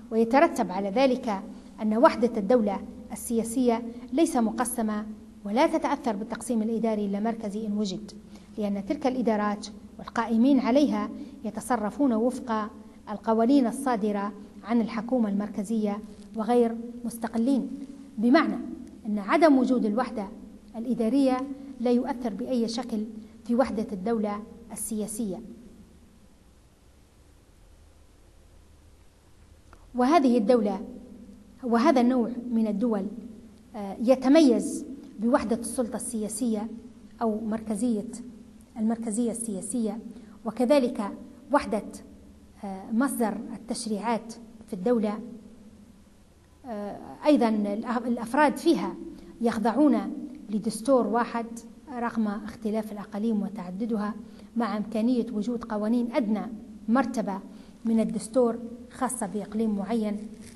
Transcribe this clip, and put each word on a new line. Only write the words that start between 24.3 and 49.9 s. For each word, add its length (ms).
السياسية. 680
وهذه 440
الدولة، 420
وهذا 360
النوع 300
من 160
الدول، 400
آه، 240
يتميز 840
بوحدة 360
السلطة 400
السياسية 720
أو 180
مركزية، 680
المركزية 520
السياسية، 680
وكذلك 640
وحدة، 300
آه، 280
مصدر 460
التشريعات 800
في 60
الدولة. 460
آه، 320
أيضًا 220
الأ-، 580
الأفراد 500
فيها 380
يخضعون 580